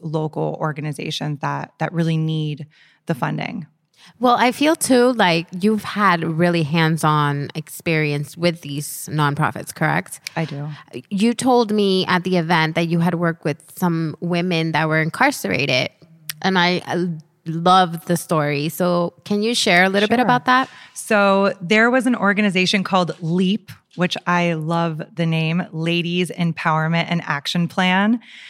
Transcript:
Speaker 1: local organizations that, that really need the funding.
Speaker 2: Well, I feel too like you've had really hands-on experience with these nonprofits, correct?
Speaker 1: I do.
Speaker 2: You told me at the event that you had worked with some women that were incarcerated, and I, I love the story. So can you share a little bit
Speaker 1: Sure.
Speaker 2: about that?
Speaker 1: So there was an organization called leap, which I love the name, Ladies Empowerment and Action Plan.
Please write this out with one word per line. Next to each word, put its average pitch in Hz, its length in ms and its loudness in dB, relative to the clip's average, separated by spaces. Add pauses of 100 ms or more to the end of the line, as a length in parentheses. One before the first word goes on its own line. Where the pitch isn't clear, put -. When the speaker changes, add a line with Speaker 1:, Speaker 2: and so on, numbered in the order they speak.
Speaker 1:
local 156 580 -4
organizations 151 800 -6
that, 143 380 -6
that 160 140 -4
really 165 240 -2
need 156 500 -4 (400)
the 165 80 -2
funding. 151 520 -6 (540)
Speaker 2:
Well, 240 160 4
I 233 160 2
feel 302 220 2
too 254 380 4
like 175 340 2 (140)
you've 208 240 2
had 180 400 0
really 170 380 2
hands-on 151 920 2
experience 151 840 -4
with 165 240 0
these 143 500 -10
nonprofits, 147 640 0
correct? 160 460 -2 (140)
Speaker 1:
I 165 120 -4
do. 143 200 -8 (440)
Speaker 2:
You 214 240 0
told 240 380 2
me 196 340 2
at 180 180 0
the 185 140 2
event 160 380 2
that 170 120 0
you 170 120 2
had 170 160 2
worked 165 280 -2
with 147 180 -4 (140)
some 165 440 -2
women 170 520 -2
that 160 160 2
were 156 140 2
incarcerated, 147 880 0 (500)
and 190 180 0
I, 175 280 2
I 175 200 -2 (380)
love 170 600 2
the 175 100 0
story. 147 540 -2
So 175 420 -2 (120)
can 208 180 -2
you 233 120 -2
share 185 300 4
a 190 60 4
little 202 180 2
bit 226 80 0
Speaker 1:
Sure. 247 80 4
Speaker 2:
about 247 220 2
that? 254 240 2 (240)
Speaker 1:
So 196 680 2
there 214 300 4
was 247 160 2
an 247 100 2
organization 190 680 2
called 180 360 0
leap, 185 500 0 (260)
which 180 200 -2 (100)
I 175 280 2
love 160 480 -2 (120)
the 170 120 -2
name, 160 460 0
Ladies 170 580 -2
Empowerment 165 760 0
and 170 160 -2
Action 165 440 -2
Plan. 196 520 2 (300)